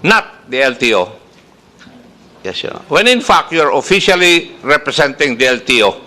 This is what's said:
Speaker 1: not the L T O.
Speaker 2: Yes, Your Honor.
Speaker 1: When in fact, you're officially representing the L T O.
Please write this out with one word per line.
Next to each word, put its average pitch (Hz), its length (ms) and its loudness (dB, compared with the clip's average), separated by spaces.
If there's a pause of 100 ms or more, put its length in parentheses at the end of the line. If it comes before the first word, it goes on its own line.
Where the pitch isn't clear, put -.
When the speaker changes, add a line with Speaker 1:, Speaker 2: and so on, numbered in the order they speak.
Speaker 1:
not 202 480 -2
the 127 120 -4
L 131 120 0
T 117 200 0
O. 90 140 0 (1300)
Speaker 2:
Yes, 92 200 -10
Your - 120 -10
Honor. - 160 -16
Speaker 1:
When 180 160 2
in 247 160 2
fact, 165 320 0
you're 156 160 2
officially 180 960 0
representing 139 720 -2
the 131 80 0
L 127 160 0
T 120 200 2
O. 98 120 2 (120)